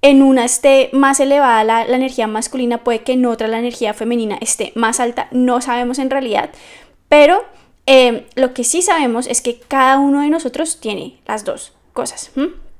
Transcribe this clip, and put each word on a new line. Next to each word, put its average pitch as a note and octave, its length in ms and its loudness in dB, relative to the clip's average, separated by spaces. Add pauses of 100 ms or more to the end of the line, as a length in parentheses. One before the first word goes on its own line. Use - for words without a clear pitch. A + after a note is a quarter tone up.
en C#4 220 6
una C4 220 4
esté C4+ 480 2
más C4+ 260 2
elevada C4+ 460 2
la, A3+ 180 0
la B3+ 140 -2
energía B3+ 300 -4
masculina, A#3 580 -6
puede A#3 140 -2
que B3 120 -6
en B3+ 140 0
otra A3+ 240 -2
la A3+ 100 -4
energía A#3 340 -6
femenina A3+ 460 -4
esté - 340 -6
más A#3 280 -2
alta, A#3+ 300 -4
no B3 280 0
sabemos B3 400 -4
en C4 100 -4
realidad, C4 420 -4 (580)
pero, D4+ 340 6 (440)
eh, B3+ 380 4 (100)
lo B3+ 180 -2
que B3 100 -6
sí E4 180 -2
sabemos C#4 460 -2
es B3 140 -4
que A#3+ 180 -6
cada C4+ 400 2
uno C#4 220 2
de D4 80 0
nosotros D#4+ 500 -4
tiene G#3 460 -10
las G#3+ 180 -8
dos - 300 -10 (180)
cosas, - 460 -10
¿m? D4 140 -4 (280)